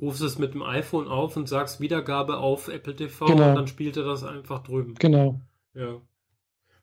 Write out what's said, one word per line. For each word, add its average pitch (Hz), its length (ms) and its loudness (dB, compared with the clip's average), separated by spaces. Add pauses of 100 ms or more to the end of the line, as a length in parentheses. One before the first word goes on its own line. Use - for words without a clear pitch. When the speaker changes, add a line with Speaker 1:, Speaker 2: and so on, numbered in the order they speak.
Speaker 1:
rufst 139 200 -4
es 143 180 -2
mit 139 160 -2
dem 143 80 -8
iPhone 147 440 -4
auf 147 300 -2
und 143 100 -4
sagst 139 340 -4
Wiedergabe 143 560 -2
auf 135 300 0
Apple 147 280 -10
T 151 140 -8
V - 160 -4
Speaker 2:
Genau. 151 240 8
Speaker 1:
und 139 60 8
dann 139 120 0
spielt 143 300 -6
er 147 80 -4
das 139 180 -4
einfach 139 400 -10
drüben. 127 340 -6
Speaker 2:
Genau. 139 440 4 (340)
Speaker 1:
Ja. 123 260 -10 (800)